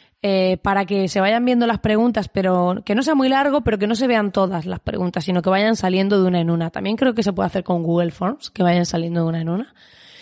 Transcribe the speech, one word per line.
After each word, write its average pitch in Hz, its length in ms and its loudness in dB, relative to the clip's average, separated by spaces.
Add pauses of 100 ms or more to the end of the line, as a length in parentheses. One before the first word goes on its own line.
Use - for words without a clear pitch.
(220)
eh, 185 400 2
para 196 240 0
que 190 220 -2
se 196 120 -2
vayan 220 240 2
viendo 240 220 2
las 226 120 0
preguntas, 220 500 0
pero 185 580 0
que 202 80 -2
no 247 80 0
sea 302 120 0
muy 262 140 2
largo, 277 320 2
pero 226 180 -2
que 202 80 0
no 220 80 0
se 247 120 0
vean 214 260 0
todas 185 320 0
las 180 160 -8
preguntas, 180 440 -4
sino 180 180 0
que 185 80 0
vayan 214 260 2
saliendo 190 440 2
de 185 60 4
una 180 140 2
en 170 100 0
una. 165 200 -2
También 196 260 -4
creo 254 180 2
que 220 80 -2
se 196 120 0
puede 196 120 -2
hacer 180 160 -4
con 175 200 -2
Google 170 280 0
Forms, - 400 -6
que - 120 -4
vayan 175 240 4
saliendo 170 340 -4
de 165 60 0
una 165 160 -2
en 165 80 -4
una. 208 240 -6 (480)